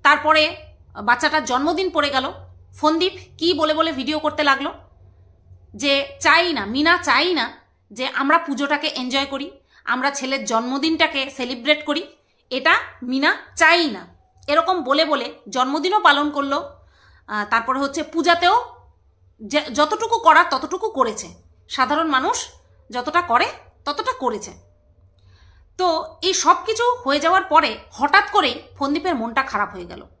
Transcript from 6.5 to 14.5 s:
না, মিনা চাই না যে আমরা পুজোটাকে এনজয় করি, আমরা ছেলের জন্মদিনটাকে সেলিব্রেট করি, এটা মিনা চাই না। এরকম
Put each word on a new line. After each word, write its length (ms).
না, 140
মিনা 360
চাই 320
না 180
যে 140
আমরা 320
পুজোটাকে 480
এনজয় 400
করি, 240
আমরা 260
ছেলের 340
জন্মদিনটাকে 840
সেলিব্রেট 560
করি, 200
এটা 280
মিনা 340
চাই 300
না। 200
এরকম 340